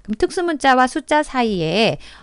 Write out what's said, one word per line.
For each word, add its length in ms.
그럼 140
특수문자와 680
숫자 360
사이에, 760